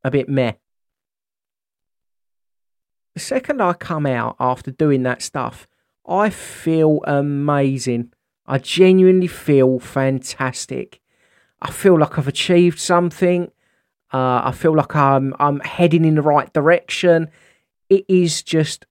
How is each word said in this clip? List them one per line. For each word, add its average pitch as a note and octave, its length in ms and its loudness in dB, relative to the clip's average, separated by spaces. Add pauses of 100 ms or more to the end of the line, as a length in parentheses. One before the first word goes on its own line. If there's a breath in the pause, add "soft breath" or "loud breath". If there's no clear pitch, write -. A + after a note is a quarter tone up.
a C3 60 -2
bit C3 180 -2
meh. C3 240 -2 (2500)
The E3 60 -14
second C4 400 -6
I F3+ 140 0
come D#3 320 -6
out A#2 340 -4
after B2+ 300 -4
doing C#3 320 0
that B2 200 -4
stuff, - 440 -10 (400)
I G3 240 0
feel D#3+ 760 -2
amazing. C#3 1080 -2 (340)
I C3+ 120 -4
genuinely F#3 680 4
feel C3 520 0
fantastic. C3+ 1200 -6 (600)
I - 100 -10
feel F#3 280 4
like D3+ 200 0
I've C#3 100 -2
achieved F3 500 2
something. F3 720 -2 (640)
Uh, B2+ 320 0
I C3 80 -2
feel D#3+ 220 0
like D3+ 220 0
I'm, C#3 420 0
I'm C#3+ 220 -2
heading E3+ 440 0
in D#3 120 2
the D3 60 0
right D3 300 0
direction. E3 760 0 (580 soft breath)
It F#3+ 200 2
is F3 340 0
just - 480 -4